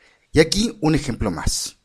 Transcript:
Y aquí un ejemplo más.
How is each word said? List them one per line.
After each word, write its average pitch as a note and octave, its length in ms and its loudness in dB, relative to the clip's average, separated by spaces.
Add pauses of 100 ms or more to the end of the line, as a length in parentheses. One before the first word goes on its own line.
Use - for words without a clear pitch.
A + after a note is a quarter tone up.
(300)
Y C3+ 80 4
aquí G3+ 420 2
un D#3 140 2
ejemplo A2+ 380 -2
más. - 520 -6